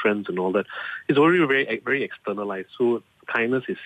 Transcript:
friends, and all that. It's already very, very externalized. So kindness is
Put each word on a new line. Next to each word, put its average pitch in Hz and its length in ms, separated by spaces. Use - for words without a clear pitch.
friends, 104 260
and 92 120
all 92 140
that. 101 120
It's 143 120
already 165 260
very, 131 400
very 135 160
externalized. 101 680
So 120 240
kindness 123 400
is 95 180